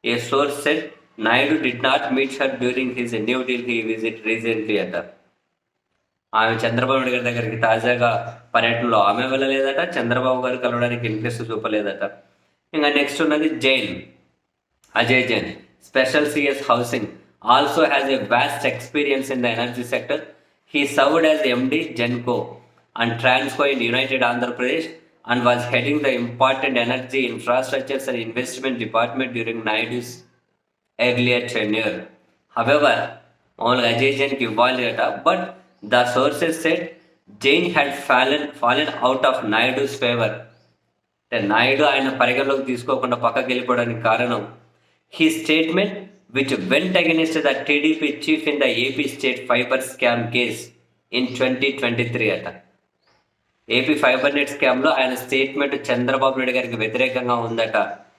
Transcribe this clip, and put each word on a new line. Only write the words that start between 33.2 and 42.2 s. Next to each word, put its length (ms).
మామూలుగా 340
అజయ్ 260
జైన్కి 300
ఇవ్వాలి 400
అట, 120
but 160
the 80
sources 400
said 160
Jain 200
had 140
fallen, 360
fallen 280
out 220
of 60
Naidu's 500
favor. 280
అంటే 160
నాయుడు 400
ఆయన 180